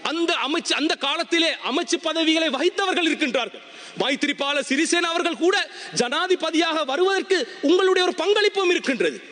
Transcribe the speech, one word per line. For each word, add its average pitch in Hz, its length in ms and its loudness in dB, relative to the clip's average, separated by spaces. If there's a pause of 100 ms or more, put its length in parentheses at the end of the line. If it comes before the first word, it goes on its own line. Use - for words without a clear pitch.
அந்த 330 300 0
அமைச்சு-, 311 400 -2
அந்த 302 220 0
காலத்திலே 320 560 0
அமைச்சு 285 500 -2
பதவிகளை 320 480 2
வகித்தவர்கள் 349 580 0
இருக்கின்றார்கள். 262 540 -2 (380)
மைத்திரிபால 277 680 -2
சிறிசேன 339 400 0
அவர்கள் 330 280 -2
கூட 359 320 0 (240)
ஜனாதிபதியாக 320 920 0
வருவதற்கு 359 640 0 (140)
உங்களுடைய 370 460 4
ஒரு 359 100 -2
பங்களிப்பும் 392 520 2
இருக்கின்றது. 208 520 0 (100)